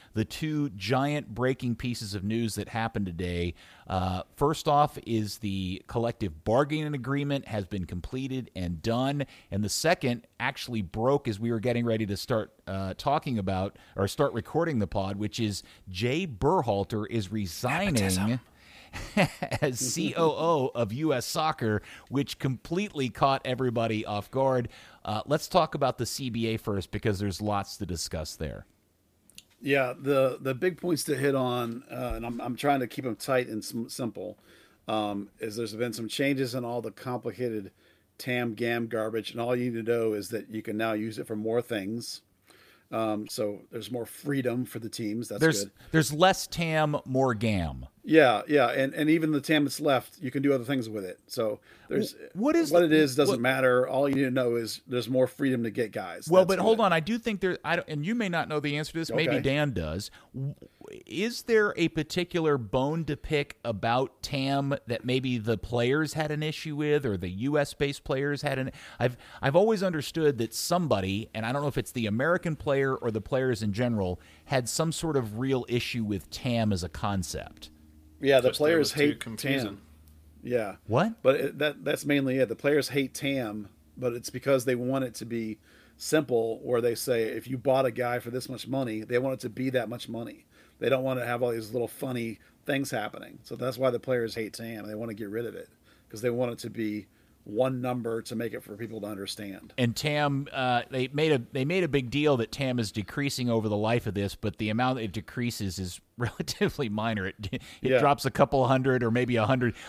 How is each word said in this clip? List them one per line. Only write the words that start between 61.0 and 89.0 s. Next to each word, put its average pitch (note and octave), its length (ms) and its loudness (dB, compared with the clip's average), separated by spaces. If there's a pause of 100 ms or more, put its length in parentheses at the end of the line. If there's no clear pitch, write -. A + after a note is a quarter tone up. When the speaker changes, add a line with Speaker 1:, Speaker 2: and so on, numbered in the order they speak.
Speaker 1:
is G#3+ 380 -4
there G#3+ 320 4
a E3 120 4
particular D#3+ 720 0
bone C3+ 460 0
to C#3+ 120 -2
pick - 480 -2
about A#2 560 0
tam C#3 540 0 (140)
that - 160 -4
maybe B2+ 340 0
the A2 180 0
players B2+ 580 0
had D3+ 180 -2
an D3+ 100 -2
issue D3+ 320 -6
with, D3 320 2
or G#2 100 0
the F2+ 140 -4
U A#2+ 260 0
S C#3+ 160 2
based C#3+ 300 -2
players C#3+ 400 -2
had C#3 160 -2
an? C3 140 -4 (260)
I've, B2 180 2 (240)
I've C#3 140 2
always G#3 260 6
understood D#3 580 2
that A2+ 140 0
somebody, G#2+ 800 0
and A2 140 -4
I A#2 60 -2
don't C#3+ 100 -2
know D3 60 0
if C3 100 -2
it's - 140 -4
the A#2 160 -2
American D3+ 480 0
player C3+ 400 2
or A#2 160 -2
the A2 80 -2
players C3 420 0
in G#2 100 0
general, G#2 480 0 (260)
had B2+ 220 0
some D#3+ 220 0
sort D#3+ 260 -2
of A2 220 -2
real C3 300 0
issue A#2+ 340 -2
with G2+ 280 -2
tam A#2 420 0
as F2 100 0
a F2 60 -6
concept. - 800 -6 (500)
Speaker 3:
Yeah, C3+ 180 8
the B2 120 6
Speaker 2:
Just - 100 -2
they D3+ 60 4
Speaker 3:
players D#3 260 4
Speaker 2:
were D3+ 60 -4
too D3 80 6
Speaker 3:
hate - 140 0
Speaker 2:
confusing. A#2+ 480 -2
Speaker 3:
tam. G#2 120 -10 (640)
Yeah. A2 320 -2 (100)
Speaker 1:
What? F3 360 0
Speaker 3:
But C3+ 140 6
it, - 220 -2
that, D3 260 -2
that's - 200 -2
mainly C#3 340 2
it. B2+ 100 4
The A2+ 60 -4
players C#3+ 360 2
hate C3+ 240 -2
tam, A2 540 -4 (280)
but B2 160 -2
it's A#2+ 180 -8
because C3 340 2
they B2+ 120 2
want C3 280 0
it A2+ 120 -8
to - 80 -10
be A2+ 340 -6 (380)
simple, A#2+ 640 2
where A#2+ 180 2
they A#2 140 4
say, A2+ 300 2
if A2 240 -4
you C3 100 -2
bought C3 260 4
a B2+ 60 4
guy A#2+ 300 -2
for A#2 100 -8
this B2 180 -4
much - 200 -10
money, A#2+ 340 -2